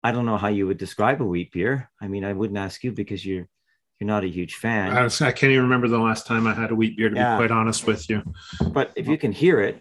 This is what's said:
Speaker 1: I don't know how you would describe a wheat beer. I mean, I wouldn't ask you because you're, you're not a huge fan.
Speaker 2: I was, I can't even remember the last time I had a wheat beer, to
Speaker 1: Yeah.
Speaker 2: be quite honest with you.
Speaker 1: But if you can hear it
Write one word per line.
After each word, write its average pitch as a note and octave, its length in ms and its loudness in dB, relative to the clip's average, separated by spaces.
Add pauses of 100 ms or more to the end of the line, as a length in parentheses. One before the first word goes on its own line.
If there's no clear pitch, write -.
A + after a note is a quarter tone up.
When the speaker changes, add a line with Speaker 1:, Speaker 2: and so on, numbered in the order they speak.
Speaker 1:
I A#2+ 80 0
don't A#2 160 -2
know A2 100 0
how G2+ 120 -2
you G2+ 180 0
would F#2+ 120 -2
describe A2 440 0
a - 20 0
wheat F2 280 -4
beer. B2 360 -2 (120)
I G#2 80 -10
mean, G2 160 -6
I G2+ 80 -4
wouldn't G2+ 260 -4
ask G2 240 -8
you B2 80 -4
because G2+ 340 -8
you're, F#2 220 -6 (540)
you're G#2 80 -4
not G#2 160 0
a F#2 40 -2
huge F2 280 -6
fan. G#2 400 0
Speaker 2:
I B2 80 4
was, A2+ 160 0
I C#3 100 4
can't C3+ 220 2
even B2+ 120 4
remember B2 220 2
the A#2 120 2
last A2+ 280 0
time A2+ 220 2
I G#2+ 60 0
had A2+ 180 -2
a - 20 0
wheat A2 220 2
beer, A2 140 2
to A2 40 -4
Speaker 1:
Yeah. B2 220 2
Speaker 2:
be A#2 100 2
quite A2+ 60 2
honest A2+ 340 0
with G#2+ 240 -2
you. G#2 140 0 (480)
Speaker 1:
But C3+ 240 0
if - 100 -6
you D3+ 120 2
can C3 120 0
hear C#3 300 4
it F#2+ 200 0